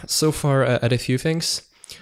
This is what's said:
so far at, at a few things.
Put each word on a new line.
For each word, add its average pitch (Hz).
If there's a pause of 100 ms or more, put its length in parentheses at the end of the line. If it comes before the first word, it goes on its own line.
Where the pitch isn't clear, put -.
so 156
far 139
at, 123
at 120
a 120
few 127
things. 160 (380)